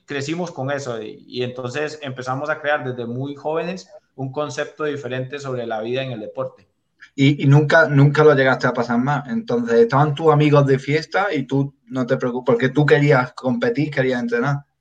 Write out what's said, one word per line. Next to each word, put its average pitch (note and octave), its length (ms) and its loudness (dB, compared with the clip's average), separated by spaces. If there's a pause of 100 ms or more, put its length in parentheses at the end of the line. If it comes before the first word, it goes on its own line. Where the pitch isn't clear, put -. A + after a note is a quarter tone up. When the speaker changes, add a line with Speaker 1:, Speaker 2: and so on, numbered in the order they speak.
Speaker 1:
crecimos D3 460 -6
con C3+ 200 -6
eso B2 300 -6
y, G#2+ 260 -14
y B2 160 -6
entonces B2+ 580 -6
empezamos C3 480 -8
a D3+ 100 -2
crear C#3+ 240 -2
desde A#2+ 220 -6
muy C3 300 -8
jóvenes E3+ 540 -6 (260)
un C3+ 160 -8
concepto D3 540 -6
diferente C3 540 -6
sobre B2+ 280 -8
la A2 140 -4
vida B2 220 -4
en B2+ 80 -8
el G#2+ 100 -10
deporte. - 460 -10 (480)
Speaker 2:
Y, C#3+ 280 4
y C3+ 40 4
nunca, D3 400 6
nunca C#3+ 360 4
lo D3+ 120 8
llegaste C3 320 2
a A#2+ 60 0
pasar A#2+ 260 -2
mal. C#3+ 280 -2
Entonces, A#2 520 0
estaban C3+ 360 4
tus D#3 160 2
amigos D3 360 4
de C3+ 120 2
fiesta D#3+ 540 -2
y C3+ 100 -2
tú C#3 320 -2 (100)
no B2+ 200 -4
te B2+ 120 0
preocupas, B2+ 380 -2
porque B2+ 140 2
tú D3 160 2
querías C#3+ 480 4
competir, B2+ 580 -2
querías B2+ 300 -2
entrenar. A#2+ 440 -2 (160)